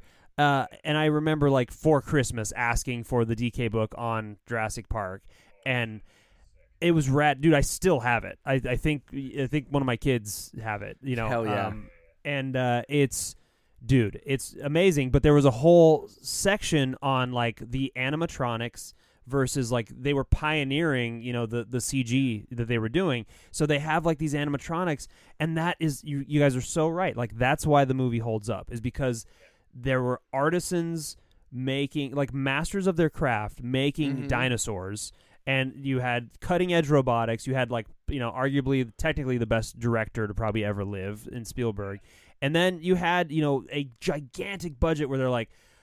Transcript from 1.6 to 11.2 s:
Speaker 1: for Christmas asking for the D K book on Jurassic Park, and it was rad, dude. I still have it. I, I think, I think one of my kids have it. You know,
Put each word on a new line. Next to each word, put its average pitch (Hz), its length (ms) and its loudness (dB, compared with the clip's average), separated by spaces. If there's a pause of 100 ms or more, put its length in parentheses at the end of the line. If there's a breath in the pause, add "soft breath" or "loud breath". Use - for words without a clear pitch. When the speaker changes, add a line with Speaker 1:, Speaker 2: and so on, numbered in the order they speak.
Speaker 1:
for 151 300 2
Christmas 120 540 -2
asking 120 480 -2
for 120 220 0
the 113 100 -2
D 117 160 -2
K 120 160 -4
book 110 300 -2
on 110 400 -4 (100)
Jurassic 110 420 -6
Park, 98 340 -6 (420 soft breath)
and 117 360 -2 (800 soft breath)
it 170 100 4
was 151 180 2
rad, 143 320 2
dude. 160 120 6
I 143 80 6
still 165 400 2
have 117 240 0
it. 92 200 -12
I, 135 100 0
I 127 200 -2
think, 147 280 -2 (100)
I 135 340 -4
think 135 220 -2
one 139 120 2
of 135 60 0
my 117 100 0
kids 117 540 -2 (100)
have 107 200 -6
it. 101 200 -14
You 127 140 -4
know, 113 140 -2